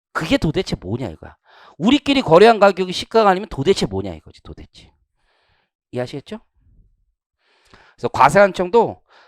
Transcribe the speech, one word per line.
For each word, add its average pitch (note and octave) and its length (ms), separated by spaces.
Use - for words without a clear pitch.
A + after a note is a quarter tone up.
그게 D#3+ 260
도대체 F3 380
뭐냐 G#2+ 340
이거야. D#2 280
우리끼리 C4+ 460
거래한 G#3+ 360
가격이 F#3 320
시가가 G#3+ 380
아니면 F#3 200
도대체 F#3+ 360
뭐냐 F#2+ 300
이거지, - 260
도대체. - 500
이해하시겠죠? B2+ 480
그래서 - 140
과세관청도 F3+ 960